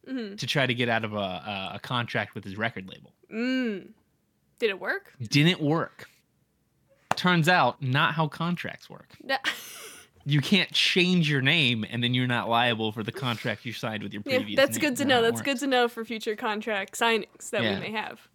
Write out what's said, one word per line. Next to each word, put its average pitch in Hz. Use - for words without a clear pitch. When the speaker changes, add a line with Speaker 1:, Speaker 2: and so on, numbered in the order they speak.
Speaker 1:
Mm-hmm. 247
Speaker 2:
To 131
try 139
to 123
get 120
out 113
of 107
a, 107
a, 95
a 104
contract 120
with 104
his 98
record 107
label. -
Speaker 1:
Mm. 240
Did 233
it 196
work? 294
Speaker 2:
Didn't 143
work. 151
Turns 175
out, 151
not 139
how 156
contracts -
work. -
Speaker 1:
No. 269
<laughs> -
Speaker 2:
You 143
can't 185
change 180
your 139
name 131
and 120
then 123
you're 127
not 117
liable 117
for 110
the 113
contract 117
you 120
signed 110
with 104
your 104
Speaker 1:
Yeah, 262
Speaker 2:
previous 104
Speaker 1:
that's -
Speaker 2:
name. -
Speaker 1:
good 247
to 285
Speaker 2:
Not 269
Speaker 1:
know. 262
Speaker 2:
how -
it 233
Speaker 1:
That's 233
good 277
Speaker 2:
works. 247
Speaker 1:
to 277
know 247
for 233
future 220
contract 208
signings 226
that 208
we -
Speaker 2:
Yeah. 196
Speaker 1:
may 180
have. -